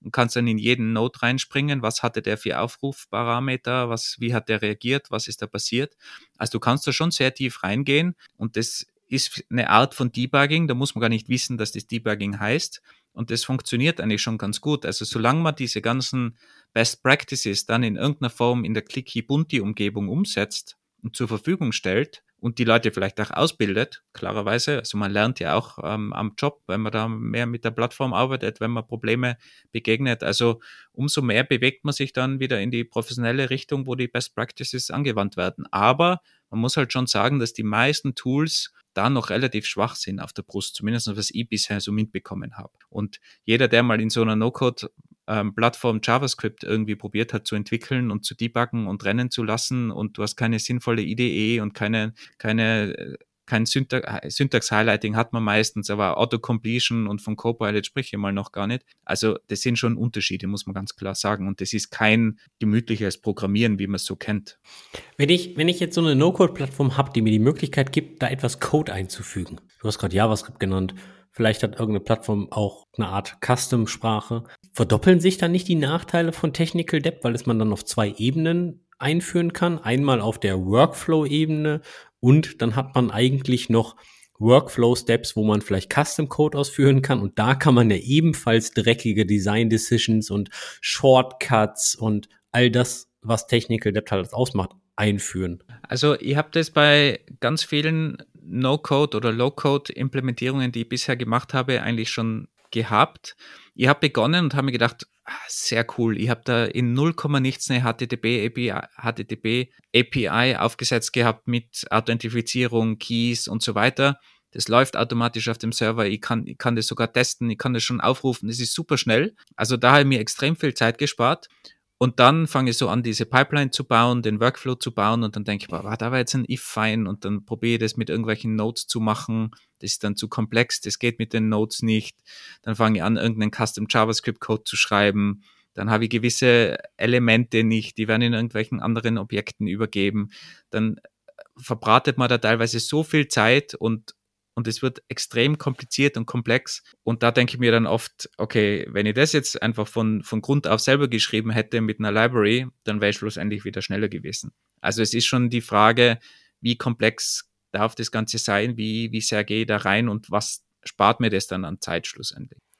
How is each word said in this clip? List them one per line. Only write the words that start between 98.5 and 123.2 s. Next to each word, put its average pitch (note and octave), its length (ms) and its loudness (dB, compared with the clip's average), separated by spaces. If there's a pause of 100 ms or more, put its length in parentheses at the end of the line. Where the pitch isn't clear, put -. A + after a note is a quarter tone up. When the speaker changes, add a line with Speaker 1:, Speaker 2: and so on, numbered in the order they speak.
Speaker 1:
oder A2 160 0
Low-Code-Implementierungen, C3 1400 -2
die A#2 100 -6
ich - 60 -8
bisher B2+ 280 -2
gemacht A#2+ 360 -2
habe, B2+ 300 0
eigentlich A2+ 280 -2
schon A2+ 380 -4 (220)
gehabt. - 640 0 (380)
Ich B2 140 4
hab C#3+ 120 4
begonnen D3+ 440 2
und C#3+ 100 0
hab C#3 100 0
mir C3+ 80 0
gedacht, A#2 340 0 (180)
„Ah, - 80 -14 (160)
sehr - 360 -2 (140)
cool.“ A2+ 180 2
Ich A#2 140 -2
hab A#2 140 -4
da A#2+ 200 2
in A#2+ 280 0
null D3 200 2
Komma C#3+ 280 0
nichts C3 300 -2
eine B2+ 120 2
H A2+ 120 0
T B2 120 -6
T A#2+ 100 -4
P A2+ 300 0
A A#2 40 -2
P B2 180 -4
I, G2 40 -2
H - 400 -6
T G#2+ 120 -10
T A2+ 120 -8
P A#2+ 340 -2 (240)
A A#2+ 80 8
P B2 240 -2
I A2+ 300 0
aufgesetzt - 560 -2
gehabt A#2 360 0
mit - 420 -6
Authentifizierung, A2+ 1080 0
Keys A#2 500 -2
und A2 140 -4
so A2 120 -2
weiter. C3+ 460 2 (320)
Das - 160 -6
läuft B2 280 4
automatisch A#2 520 -2
auf A2+ 100 -4
dem A#2 140 -4
Server. A2+ 340 0
Ich G2+ 140 -2
kann, A2+ 260 -4
ich - 120 -14
kann A#2+ 180 0
das A2 100 -2
sogar A2+ 260 -2
testen, A#2+ 380 0
ich G#2 80 -4
kann B2+ 160 -2
das A2+ 80 -2
schon B2 180 -2
aufrufen. B2 480 0
Das A#2 120 -6
ist A#2 140 -4
super D#3 220 -2
schnell. B2 380 2 (220)
Also A2+ 200 0
da B2 180 6
hab D3 60 10
ich C#3 60 6
mir C3 140 4
extrem C#3 360 -2
viel C#3 180 -2
Zeit A2+ 240 0
gespart. C#3 500 0 (500)
Und B2+ 220 0
dann D3 260 6
fange C3 260 0
ich A2+ 40 -4
so A2 140 0
an, A#2 120 2
diese A2+ 220 -2